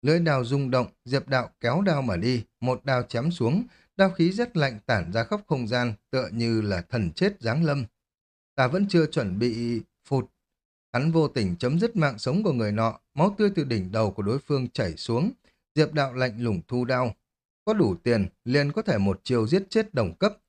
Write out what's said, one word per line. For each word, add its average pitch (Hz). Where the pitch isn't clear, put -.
Lưỡi 156
đao 147
rung 135
động, 123
Diệp 131
Đạo 127
kéo 127
đao 165
mà 101
đi, 117
một 123
đao 127
chém 127
xuống, 165
đao 190
khí 180
rét 240
lạnh 131
tản 92
ra 113
khắp 208
không 127
gian, 120
tựa 127
như 117
là 98
thần 95
chết 202
giáng 120
lâm. 143
"Ta 127
vẫn 190
chưa 165
chuẩn 104
bị." 117
Phụt. 131
Hắn 143
vô 160
tình 95
chấm 139
dứt 233
mạng 135
sống 170
của 185
người 110
nọ, 113
máu 196
tươi 208
từ 156
đỉnh 104
đầu 107
của 101
đối 113
phương 131
chảy 87
xuống. 135
Diệp 151
Đạo 139
lạnh 123
lùng 104
thu 123
đao. 123
"Có 214
đủ 127
tiền, 110
liền 143
có 220
thể 139
một 98
chiêu 117
giết 180
chết 220
đồng 104
cấp." 208